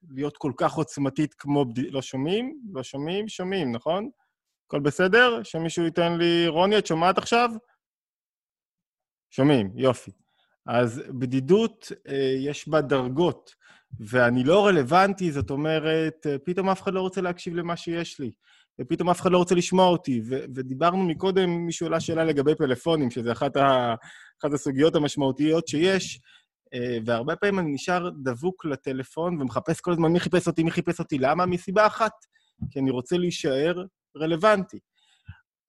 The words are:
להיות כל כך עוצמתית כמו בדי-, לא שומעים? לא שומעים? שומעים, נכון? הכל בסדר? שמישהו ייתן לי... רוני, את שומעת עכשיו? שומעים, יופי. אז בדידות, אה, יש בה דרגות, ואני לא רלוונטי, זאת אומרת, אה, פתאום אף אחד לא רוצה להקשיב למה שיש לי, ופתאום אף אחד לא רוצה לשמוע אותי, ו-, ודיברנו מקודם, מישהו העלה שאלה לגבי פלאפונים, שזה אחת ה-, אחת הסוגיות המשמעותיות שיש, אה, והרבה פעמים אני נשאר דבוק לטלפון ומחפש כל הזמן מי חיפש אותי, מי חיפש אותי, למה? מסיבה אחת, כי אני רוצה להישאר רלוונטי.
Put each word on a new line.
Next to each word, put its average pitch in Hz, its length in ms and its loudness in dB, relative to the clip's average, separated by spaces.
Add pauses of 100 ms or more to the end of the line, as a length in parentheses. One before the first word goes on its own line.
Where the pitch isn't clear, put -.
להיות 143 280 -8
כל 143 200 -4
כך 160 160 0
עוצמתית 143 600 -2
כמו 143 320 0
בדי-, 123 260 -6
לא 135 100 -4
שומעים? 208 580 -4 (120)
לא 131 120 -8
שומעים? 170 440 -6
שומעים, 185 440 -4
נכון? 180 380 -4 (580)
הכל 147 120 -4
בסדר? 208 640 4
שמישהו 165 420 -4
ייתן 170 320 0
לי... 170 300 4
רוני, 180 300 4
את 202 100 2
שומעת 170 300 2
עכשיו? 240 320 2 (1800)
שומעים, 131 460 2
יופי. 123 360 0 (540)
אז 120 440 0
בדידות, 135 840 0 (160)
אה, 135 320 -2
יש 143 280 -8
בה 151 140 2
דרגות, 135 720 -2 (440)
ואני 120 440 2
לא 196 240 6
רלוונטי, 180 640 4
זאת 139 180 -4
אומרת, 156 760 -2
אה, 143 80 -2 (100)
פתאום 185 240 -2
אף 185 120 0
אחד 196 120 -4
לא 185 80 -2
רוצה 185 200 -4
להקשיב 175 340 -6
למה 170 220 -4
שיש 170 420 -8
לי, 123 120 -8 (500)
ופתאום 160 280 -2
אף 175 120 2
אחד 185 100 2
לא 180 60 6
רוצה 180 180 4
לשמוע 180 320 4
אותי, 143 420 0
ו-, 131 160 -4 (100)
ודיברנו 139 480 0
מקודם, 180 460 0
מישהו 170 360 -4
העלה 160 140 -2
שאלה 160 240 -2
לגבי 151 320 2
פלאפונים, 147 560 0
שזה 117 200 -4
אחת 139 260 -2
ה-, 127 380 4 (460)
אחת 147 120 -2
הסוגיות 147 420 2
המשמעותיות 147 720 0
שיש, 180 520 -2 (540)
אה, 123 320 -4
והרבה 120 300 -2
פעמים 196 240 0
אני 160 120 -2
נשאר 175 380 -2 (140)
דבוק 131 420 -4
לטלפון 143 760 -6
ומחפש 131 400 -2
כל 180 100 -2
הזמן 165 200 2
מי 175 80 4
חיפש 170 280 0
אותי, 165 160 0
מי 165 80 0
חיפש 170 280 -4
אותי, 160 180 -4
למה? 147 280 2
מסיבה 185 420 2
אחת, 214 260 0 (580)
כי 139 80 -6
אני 135 120 2
רוצה 127 260 -2
להישאר 175 680 -2 (320)
רלוונטי. 165 600 2 (880)